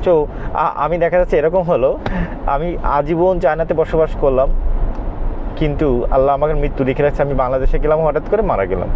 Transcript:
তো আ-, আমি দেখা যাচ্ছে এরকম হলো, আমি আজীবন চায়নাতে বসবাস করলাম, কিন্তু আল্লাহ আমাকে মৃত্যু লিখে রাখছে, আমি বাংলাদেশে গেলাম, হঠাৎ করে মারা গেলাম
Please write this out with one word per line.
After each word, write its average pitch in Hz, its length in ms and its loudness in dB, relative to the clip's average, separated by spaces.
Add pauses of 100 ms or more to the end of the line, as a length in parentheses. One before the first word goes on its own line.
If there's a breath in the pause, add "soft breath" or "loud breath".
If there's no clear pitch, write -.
তো 156 240 2 (260 loud breath)
আ-, 156 220 -2
আমি 156 220 -2
দেখা 165 200 0
যাচ্ছে 180 200 2
এরকম 160 240 2
হলো, 160 360 0 (480 loud breath)
আমি 156 380 -2
আজীবন 165 560 0
চায়নাতে 165 340 0
বসবাস 160 360 0 (120)
করলাম, 135 280 2 (1040)
কিন্তু 143 560 0
আল্লাহ 135 220 4
আমাকে 147 200 0
মৃত্যু 139 320 0
লিখে 131 180 0
রাখছে, 143 180 0
আমি 143 120 0
বাংলাদেশে 131 460 2
গেলাম, 151 220 2
হঠাৎ 151 280 0
করে 208 120 2
মারা 117 240 0
গেলাম 90 300 -2